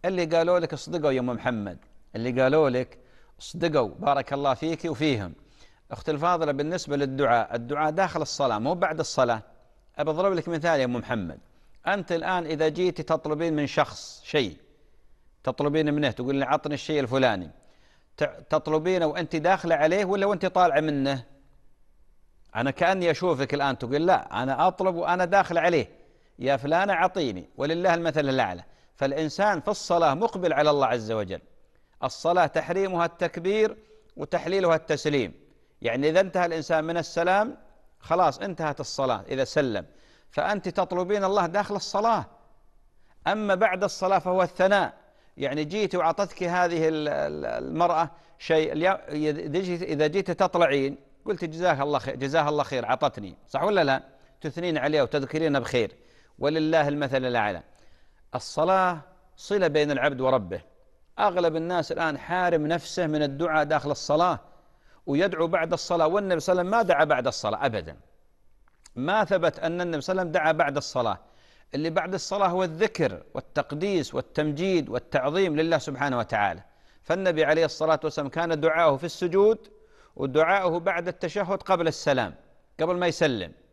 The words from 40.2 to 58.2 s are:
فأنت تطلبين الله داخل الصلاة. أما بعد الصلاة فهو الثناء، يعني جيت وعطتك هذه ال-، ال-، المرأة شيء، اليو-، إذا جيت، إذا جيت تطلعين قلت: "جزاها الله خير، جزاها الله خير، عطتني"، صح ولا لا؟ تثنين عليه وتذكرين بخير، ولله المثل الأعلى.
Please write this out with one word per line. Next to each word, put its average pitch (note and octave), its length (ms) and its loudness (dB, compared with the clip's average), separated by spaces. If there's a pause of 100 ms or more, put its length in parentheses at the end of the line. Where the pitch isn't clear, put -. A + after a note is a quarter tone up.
فأنت F#3+ 380 -2
تطلبين F#3 560 -2
الله F#3+ 220 2
داخل G3+ 300 -2
الصلاة. G#3 500 0 (1000)
أما G#3 280 0
بعد F#3+ 300 2
الصلاة F#3+ 340 0
فهو F#3 240 2
الثناء، F#3 520 2 (420)
يعني C#3 280 -4
جيت F#3+ 300 -2
وعطتك F3 480 0
هذه F3 460 2
ال-، D3+ 200 0
ال-، C#3+ 560 -4
المرأة D#3+ 460 0 (280)
شيء، D#3 340 2
اليو-، F3+ 260 0 (100)
إذا D3+ 520 -2
جيت، F3+ 220 -4
إذا D#3 240 0
جيت F#3 240 -2
تطلعين C#3+ 680 2 (300)
قلت: F#3 180 -4
"جزاها D#3+ 380 0
الله C#3+ 160 0
خير، C3+ 180 -6
جزاها C#3+ 320 0
الله D3 140 0
خير، B2 240 -4
عطتني"، A#2+ 500 -2 (120)
صح C3+ 140 -4
ولا F#3+ 220 2
لا؟ C3+ 180 2 (380)
تثنين E3 380 -4
عليه D3 240 2
وتذكرين C#3+ 580 0
بخير، A#2 320 -2 (460)
ولله D#3 500 2
المثل C#3 360 -2
الأعلى. G#2 380 -2 (720)